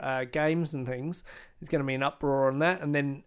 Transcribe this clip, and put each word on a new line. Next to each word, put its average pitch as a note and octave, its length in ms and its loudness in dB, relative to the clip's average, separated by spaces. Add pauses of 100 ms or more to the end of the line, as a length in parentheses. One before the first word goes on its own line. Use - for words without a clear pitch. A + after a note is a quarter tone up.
uh, C3 220 -2
games D#3 500 0
and C3 120 -4
things, B2+ 380 -6 (360)
there's D#3+ 100 -14
gonna D3 140 2
be C3+ 100 0
an C3 80 0
uproar C#3 460 2
on C3+ 100 2
that. F3 240 2
And D3 120 0
then C#3+ 320 0